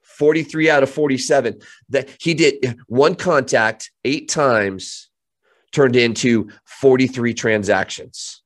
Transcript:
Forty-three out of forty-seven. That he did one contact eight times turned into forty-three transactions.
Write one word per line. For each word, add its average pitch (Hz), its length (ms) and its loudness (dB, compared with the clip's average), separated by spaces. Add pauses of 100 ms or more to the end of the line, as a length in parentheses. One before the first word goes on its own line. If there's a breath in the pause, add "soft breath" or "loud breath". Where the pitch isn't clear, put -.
Forty-three 156 680 0
out 143 140 4
of 135 60 0
forty-seven. 135 680 -2 (300 loud breath)
That 131 200 -4 (120)
he 165 120 -2
did 139 540 0
one 147 280 2
contact 131 760 -2 (140)
eight 139 240 -4
times 107 800 -2 (640)
turned 131 220 2
into 117 540 2 (160 loud breath)
forty-three 127 680 2
transactions. - 1120 -4